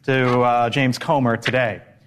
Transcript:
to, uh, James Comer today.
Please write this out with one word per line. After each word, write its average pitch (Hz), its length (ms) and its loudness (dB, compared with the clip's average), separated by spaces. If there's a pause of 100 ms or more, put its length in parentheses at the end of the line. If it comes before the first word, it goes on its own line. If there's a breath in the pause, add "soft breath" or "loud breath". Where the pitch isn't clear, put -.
to, 127 380 2
uh, 120 280 2
James 127 300 0
Comer 127 380 0
today. 113 440 -2 (260 soft breath)